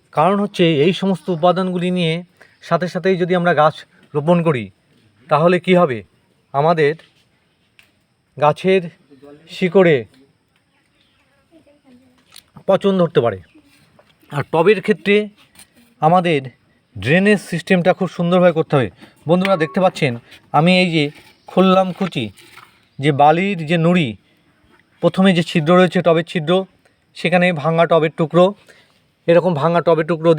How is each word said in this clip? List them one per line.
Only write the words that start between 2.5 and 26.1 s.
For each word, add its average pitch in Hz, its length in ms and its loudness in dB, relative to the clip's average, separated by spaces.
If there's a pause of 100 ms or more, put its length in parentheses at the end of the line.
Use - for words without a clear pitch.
সাথে 170 200 -2
সাথেই 185 340 -2
যদি 175 180 -4
আমরা 175 200 0
গাছ 151 140 2 (400)
রোপণ 160 280 0
করি, 139 220 -2 (680)
তাহলে 165 340 2
কি 185 160 0
হবে? 131 180 -2 (560)
আমাদের 151 380 0 (1400)
গাছের 170 460 0 (680)
শিকড়ে 175 460 2 (2750)
পচন 196 300 0
ধরতে 160 260 0
পারে। 104 140 -2 (920)
আর 151 100 -6 (100)
টবের 180 340 2
ক্ষেত্রে 202 300 0 (840)
আমাদের 165 380 2 (560)
ড্রেনেজ 185 440 0 (100)
সিস্টেমটা 180 480 0
খুব 185 180 -4
সুন্দরভাবে 175 420 2
করতে - 180 -4
হবে। 117 120 0 (380)
বন্ধুরা, 185 360 0
দেখতে 160 180 -4
পাচ্ছেন 165 320 0 (460)
আমি 170 140 4 (100)
এই 180 140 0
যে 147 80 0 (440)
খুললাম 190 400 2 (100)
কুচি, 165 260 -6 (760)
যে 139 120 0 (100)
বালির 175 380 2 (120)
যে 175 140 0
নুড়ি, 170 240 0 (920)
প্রথমে 190 340 2
যে 170 140 0
ছিদ্র 156 200 -2 (100)
রয়েছে 180 260 2
টবের 165 240 0